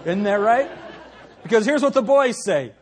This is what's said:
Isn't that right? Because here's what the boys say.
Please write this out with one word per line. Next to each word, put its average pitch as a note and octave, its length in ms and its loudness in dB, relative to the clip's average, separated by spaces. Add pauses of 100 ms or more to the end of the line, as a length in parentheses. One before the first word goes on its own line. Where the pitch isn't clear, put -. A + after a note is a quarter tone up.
Isn't F#3 200 -4
that G3+ 100 0
right? A#3 360 0 (720)
Because G#3+ 220 2
here's C#4 160 0
what C#4 140 0
the C4+ 80 2
boys C4 420 2
say. C#3+ 380 -2